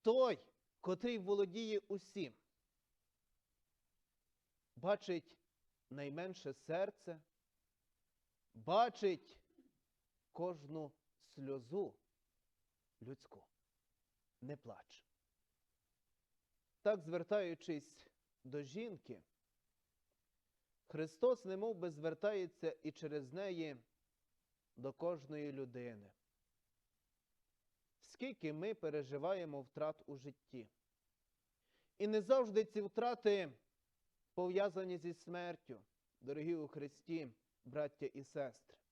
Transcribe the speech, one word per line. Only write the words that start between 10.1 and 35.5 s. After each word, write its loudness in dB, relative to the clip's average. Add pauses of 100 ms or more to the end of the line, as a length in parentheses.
кожну -4 (440)
сльозу -4 (1040)
людську. -14 (920)
Не -8
плач. -16 (1800)
Так, 4
звертаючись -2 (360)
до -6
жінки, -8 (1700)
Христос 2
немов -2
би -2
звертається -2
і -2
через -6
неї -4 (1000)
до -6
кожної -4
людини. -8 (2000)
Скільки -4
ми -4
переживаємо -2
втрат -4
у -10
житті. -12 (1300)
І 0
не 4
завжди 6
ці -2
втрати 2 (840)
пов'язані 2
зі -6
смертю, -8 (400)